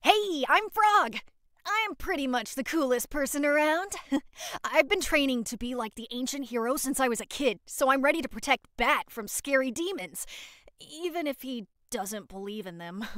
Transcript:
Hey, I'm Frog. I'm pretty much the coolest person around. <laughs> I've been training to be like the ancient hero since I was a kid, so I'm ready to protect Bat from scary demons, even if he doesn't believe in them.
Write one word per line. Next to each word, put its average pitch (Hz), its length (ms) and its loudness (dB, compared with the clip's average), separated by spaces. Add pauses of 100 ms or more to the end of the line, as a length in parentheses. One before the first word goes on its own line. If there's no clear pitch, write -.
Hey, 370 480 4
I'm 381 220 4
Frog. 415 460 4 (480)
I'm 415 300 -2
pretty 285 320 -2
much 247 280 -2
the 269 100 -4
coolest 254 460 0
person 285 340 -2
around. 302 480 2 (180)
<laughs> - 540 -4
I've 269 240 4
been 392 120 2
training 269 440 2
to 247 120 -8
be 247 180 -6
like - 200 -6
the 226 160 -12
ancient 254 360 -6
hero 233 300 -2
since 277 220 -2
I 262 100 4
was 233 120 0
a 208 60 -8
kid, 240 400 0
so - 240 0
I'm 269 120 4
ready 311 180 4
to 339 80 -4
protect - 380 0 (100)
Bat 277 340 2
from 208 180 -10
scary 269 420 0
demons, 277 560 -6 (540)
even 330 460 -4
if 277 160 -4
he 247 240 -6 (240)
doesn't 202 380 -6
believe 202 380 -8
in 170 120 -12
them. 175 260 -8 (140)